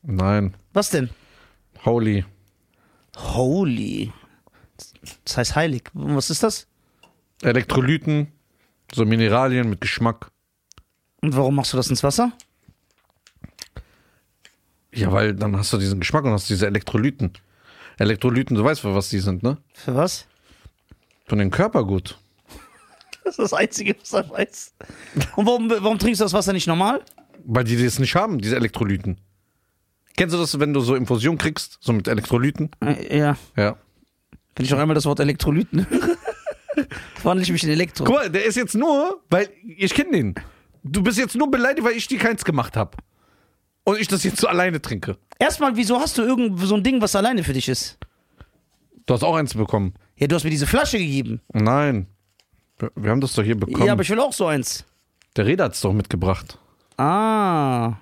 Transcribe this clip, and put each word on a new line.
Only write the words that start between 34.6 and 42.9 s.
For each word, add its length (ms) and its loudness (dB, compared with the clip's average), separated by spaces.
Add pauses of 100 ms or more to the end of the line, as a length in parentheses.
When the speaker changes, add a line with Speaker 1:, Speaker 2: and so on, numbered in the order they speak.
Speaker 2:
ich 60 -2
noch 80 2
einmal 160 2
das 100 2
Wort 160 0
Elektrolyten 720 0
höre, 260 0 (600)
<laughs> 100 -2 (360)
wandle 200 2
ich 100 -2
mich 120 0
in 60 0
Elektro. 340 0
Speaker 1:
Guck 100 4
mal, 160 0
der 160 -2
ist 100 0
jetzt 180 -2
nur, 540 0
weil 220 0 (120)
ich 300 -4
kenn 200 0
den. 220 0 (480)
Du 200 -2
bist 160 2
jetzt 160 -2
nur 160 0
beleidigt, 360 2
weil 80 2
ich 120 -6
dir 120 -4
keins 260 0
gemacht 320 -2
hab. 200 -4 (880)